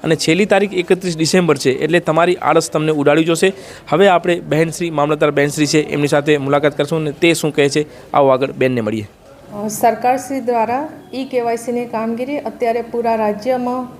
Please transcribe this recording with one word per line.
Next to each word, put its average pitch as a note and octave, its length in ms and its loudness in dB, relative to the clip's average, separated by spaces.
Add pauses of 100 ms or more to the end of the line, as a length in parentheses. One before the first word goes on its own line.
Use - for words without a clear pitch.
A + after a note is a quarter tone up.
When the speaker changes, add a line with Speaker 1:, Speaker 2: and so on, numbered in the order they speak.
Speaker 1:
અને D#3+ 120 2
છેલ્લી F3 300 2
તારીખ G3 280 2
એકત્રીસ F3+ 420 -2
ડિસેમ્બર D#3+ 400 2
છે, C3 140 0
એટલે D#3 300 0
તમારી E3+ 340 2
આળસ D#3+ 360 2
તમને D#3 220 0
ઉડાડી D3+ 320 4
જશે. E3+ 280 0 (360)
હવે F#3+ 200 4
આપણે F3 320 2
બહેનશ્રી, D#3+ 500 -2
મામલતદાર D3+ 400 0
બહેનશ્રી D3 360 0
છે, D3+ 160 2
એમની D3 260 -2
સાથે D3 300 2
મુલાકાત C#3+ 380 0
કરશું D#3 240 -2
અને D3+ 100 -4
તે E3+ 240 2
શું D3+ 200 -2
કહે C#3+ 140 4
છે, D3+ 180 0 (280)
આવો C#3 140 6
આગળ C3 240 2
બેનને B2+ 280 0
મળીએ. G#2+ 280 -4 (460)
Speaker 2:
અ, G#3 140 -6
સરકારશ્રી B3 720 -2
દ્વારા A#3+ 480 -2 (260)
ઈ C4 100 -6
કેવાયસીની A#3+ 600 -4
કામગીરી A#3+ 540 -4
અત્યારે A#3 440 -2
પૂરા A#3 320 -2
રાજ્યમાં B3 760 -2 (120)